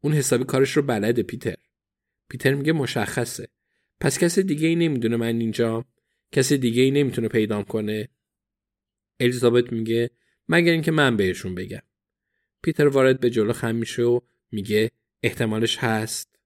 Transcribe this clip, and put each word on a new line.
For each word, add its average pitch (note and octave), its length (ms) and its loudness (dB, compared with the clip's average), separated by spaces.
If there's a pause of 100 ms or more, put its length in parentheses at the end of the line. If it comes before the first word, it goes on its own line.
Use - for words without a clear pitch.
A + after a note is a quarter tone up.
اون D3+ 100 0
حسابی C#3 300 0
کارش C3+ 340 2
رو D3 40 4
بلده A2+ 420 0
پیتر.» - 320 -6 (720)
پیتر B2+ 240 0
میگه: C#3+ 200 0
«مشخصه. A#2+ 760 -4 (520)
پس D3 200 0
کس F3 200 2
دیگه D#3+ 280 0
ای E3 80 2
نمیدونه B2+ 420 0
من A#2 220 0
اینجام؟ A2+ 460 -2 (460)
کس C3+ 220 2
دیگه B2 280 2
ای C3+ 100 4
نمیتونه B2+ 360 0
پیدام G#2+ 360 0
کنه؟» G#2+ 460 -6 (1080)
الیزابت B2 520 2
میگه: A2+ 400 -2 (380)
«مگر E3+ 220 4
اینکه D#3+ 200 0
من C#3 260 2
بهشون F#2 380 -2
بگم.» - 260 -10 (840)
پیتر D3+ 240 2
وارد C3 320 4
به B2 100 2
جلو A2+ 240 0
خم A2+ 220 -2
می‌شه A#2 280 -2
و A#2+ 160 2 (320)
میگه: G#2+ 400 -2 (320)
«احتمالش A2+ 540 -2
هست.» A2 680 -6